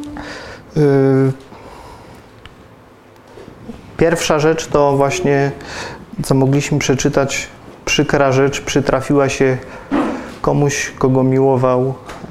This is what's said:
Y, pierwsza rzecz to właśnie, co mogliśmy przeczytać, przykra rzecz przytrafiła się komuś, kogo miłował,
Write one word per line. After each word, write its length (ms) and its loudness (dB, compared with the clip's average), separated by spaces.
Y, 540 4
pierwsza 420 2
rzecz 280 0
to 300 2
właśnie, 540 0
co 120 2
mogliśmy 440 2
przeczytać, 680 0
przykra 460 2
rzecz 300 2
przytrafiła 680 0
się 280 0
komuś, 560 0
kogo 260 2
miłował, 680 2